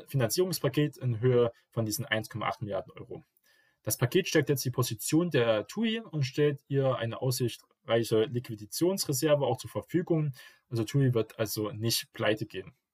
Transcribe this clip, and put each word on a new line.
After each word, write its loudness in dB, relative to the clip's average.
Finanzierungspaket 0
in -2
Höhe 4
von -2
diesen -4
eins -4
Komma -4
acht -6
Milliarden -6
Euro. -14
Das -4
Paket 0
stärkt 2
jetzt 2
die -2
Position 0
der 2
tui -2
und -4
stellt 0
ihr 2
eine -4
aussichtsreiche 0
Liquidationsreserve 0
auch 0
zur -10
Verfügung. 0
Also -2
tui 2
wird -2
also -2
nicht -2
pleite 0
gehen. -12